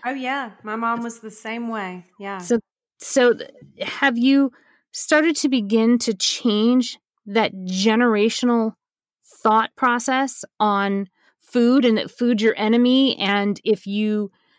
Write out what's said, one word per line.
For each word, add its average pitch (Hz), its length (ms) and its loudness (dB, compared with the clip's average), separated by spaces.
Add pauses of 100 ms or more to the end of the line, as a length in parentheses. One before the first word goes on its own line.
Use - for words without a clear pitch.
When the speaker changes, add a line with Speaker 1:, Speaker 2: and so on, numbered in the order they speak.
Speaker 1:
Oh, 254 80 -6
yeah. 262 380 -6 (120)
My 214 120 -8
mom 233 260 -4
was 233 200 -10
the 220 100 -16
same 226 380 -10
way. 185 360 -10 (140)
Yeah. 196 200 -10
Speaker 2:
So, 180 200 0 (400)
so 247 360 2
th-, - 140 -16 (300)
have - 380 -2
you 269 340 4 (400)
started 311 460 0
to - 100 -2
begin 226 520 2
to 233 140 -4
change 233 880 0 (260)
that 208 280 -2
generational 220 1200 0 (680)
thought 220 320 2
process 262 680 -2 (160)
on 196 480 0 (320)
food 247 460 2
and 220 120 4
that - 140 -6
food's 240 320 0
your 226 140 4
enemy? 247 600 2
And 202 460 -2
if 202 240 -2
you 208 440 -4 (260)